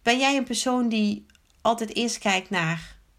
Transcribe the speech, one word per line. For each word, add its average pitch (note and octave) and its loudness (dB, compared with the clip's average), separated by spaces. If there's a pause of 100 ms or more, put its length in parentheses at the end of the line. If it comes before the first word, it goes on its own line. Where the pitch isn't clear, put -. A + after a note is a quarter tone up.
ben A#3+ 2
jij C4+ 2
een C4 0
persoon B3 0
die G#3 0 (360)
altijd A3 0
eerst A#3 -2
kijkt F#3+ 0
naar E3 -4 (200)